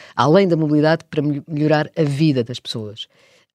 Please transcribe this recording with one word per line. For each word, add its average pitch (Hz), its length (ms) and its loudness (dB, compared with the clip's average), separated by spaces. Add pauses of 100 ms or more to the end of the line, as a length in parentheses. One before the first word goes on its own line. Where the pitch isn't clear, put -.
(160)
além 160 320 4
da 165 100 2
mobilidade, 151 500 0
para - 140 -4
mel-, 143 260 -4
melhorar 151 480 0
a 165 80 0
vida 143 400 0
das 120 160 -10
pessoas. 107 480 -14 (480)